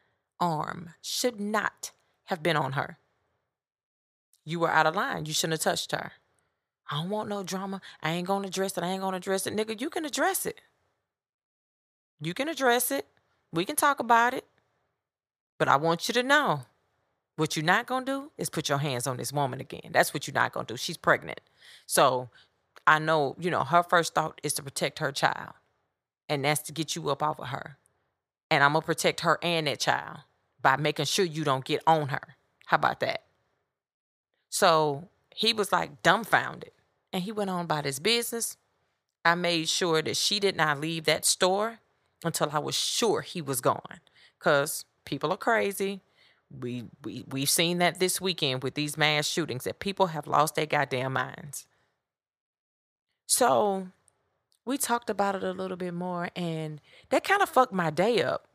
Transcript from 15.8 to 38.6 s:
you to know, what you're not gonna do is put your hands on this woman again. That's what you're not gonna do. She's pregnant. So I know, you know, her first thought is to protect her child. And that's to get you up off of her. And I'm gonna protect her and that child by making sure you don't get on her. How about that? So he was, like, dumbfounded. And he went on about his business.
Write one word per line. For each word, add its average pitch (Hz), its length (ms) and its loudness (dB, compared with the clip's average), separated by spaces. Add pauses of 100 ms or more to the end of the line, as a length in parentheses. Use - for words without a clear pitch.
you 226 60 -2
to 240 100 2
know, 254 420 2 (720)
what 156 200 -2
you're 156 100 -2
not 202 220 4
gonna 254 180 -4
do 277 320 -6
is 170 120 -6
put - 200 -4
your 139 100 2
hands 135 280 -2
on 127 100 -4
this 123 160 -8
woman 135 280 -2
again. - 300 -14
That's - 220 4
what 151 140 -6
you're 143 60 -10
not 120 200 0
gonna 123 140 -6
do. 120 100 -8
She's 165 200 -8
pregnant. - 440 -2 (440)
So 127 440 2 (580)
I 156 120 8
know, 156 400 0
you 175 120 -4
know, 113 120 2
her 170 200 4
first 170 320 2
thought 156 280 -2
is 151 120 -2
to - 80 -6
protect - 360 -4
her 147 120 -2
child. - 420 0 (760)
And 143 160 -2
that's 151 180 2
to - 100 -12
get 156 220 -6
you 156 140 -6
up 139 140 -2
off 151 160 -2
of 135 100 -10
her. - 280 -10 (760)
And 143 120 6
I'm 143 100 6
gonna 160 120 2
protect 165 360 0
her 160 220 2
and 165 240 0
that 123 120 -2
child 143 400 -2 (420)
by 135 160 4
making 151 280 0
sure 196 200 2
you 160 180 -4
don't 135 220 0
get 151 220 0
on 156 220 4
her. - 260 -8 (320)
How - 80 4
about 139 260 2
that? 127 220 -2 (1300)
So 156 600 4 (240)
he 226 200 0
was, 214 180 -2
like, 160 320 -2
dumbfounded. 165 680 2 (420)
And 185 100 -2
he 214 80 -8
went 202 180 -4
on 180 160 -4
about 151 200 -2
his 135 140 -4
business. 233 580 -2 (680)